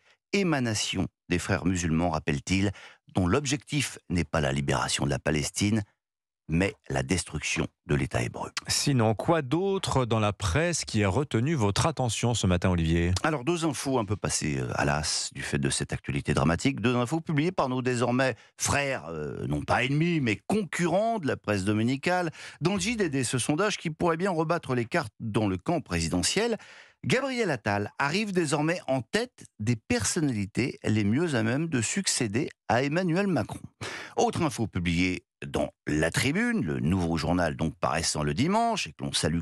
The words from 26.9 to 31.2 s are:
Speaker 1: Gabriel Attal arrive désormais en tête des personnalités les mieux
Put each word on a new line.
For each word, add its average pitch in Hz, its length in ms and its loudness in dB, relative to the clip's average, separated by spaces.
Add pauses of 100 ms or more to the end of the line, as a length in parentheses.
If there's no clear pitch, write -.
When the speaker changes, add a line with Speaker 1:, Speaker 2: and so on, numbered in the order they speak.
Speaker 1:
Gabriel 240 440 0
Attal 104 480 -2
arrive 185 360 -2
désormais 160 540 0
en 170 140 0
tête - 440 -4 (140)
des 113 180 0
personnalités 139 1080 -2
les 107 220 2
mieux 139 300 2